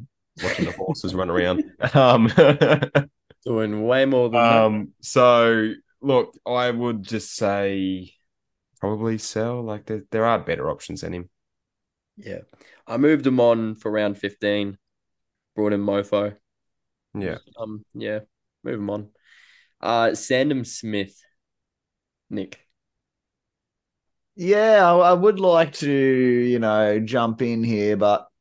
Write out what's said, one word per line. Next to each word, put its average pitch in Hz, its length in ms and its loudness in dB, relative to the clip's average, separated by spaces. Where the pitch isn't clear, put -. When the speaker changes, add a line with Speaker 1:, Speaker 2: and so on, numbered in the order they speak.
Speaker 1:
watching 185 240 -4
the 92 60 -8
horses 92 420 -8
run 92 160 -4
around. 90 340 0
<laughs> - 140 -4
Um, 123 340 6
<laughs> 143 840 2
Speaker 2:
Doing 110 400 -2
way 131 200 2
more 127 240 0
than 117 120 0
that. 117 220 4
Speaker 1:
um, 107 380 -2
so, 117 720 2
look, 131 320 0
I 123 260 -2
would 117 320 -4
just 107 320 -8
say 98 800 -4
probably 110 380 -4
sell. 117 460 -6
Like, 107 240 -12
there, 110 240 -10
there 110 140 -2
are 117 140 2
better 80 300 -6
options - 320 -10
than 87 120 -10
him. 87 160 -12
Speaker 2:
Yeah. 98 260 -16
I 113 120 -8
moved 143 280 2
him 131 140 0
on 113 360 2
for 110 160 -10
round 104 280 -2
fifteen. 101 580 -4
Brought 104 180 0
in 101 80 -2
Mofo. 101 540 -2
Speaker 1:
Yeah. 92 200 -8
Speaker 2:
Um, 107 240 -14
yeah, 107 240 -8
move 127 120 -8
him 101 160 -8
on. 104 180 -10
Uh, 113 320 0
Sandom 135 520 -2
Smith, 104 540 -8
Nick. 104 300 -12
Speaker 3:
Yeah, 208 500 4
I, 175 240 6
I 180 40 6
would 190 260 2
like 165 360 2
to, 143 160 -4
you 127 680 2
know, 107 400 2
jump 117 420 -2
in 117 220 -2
here, 104 340 0
but 104 300 0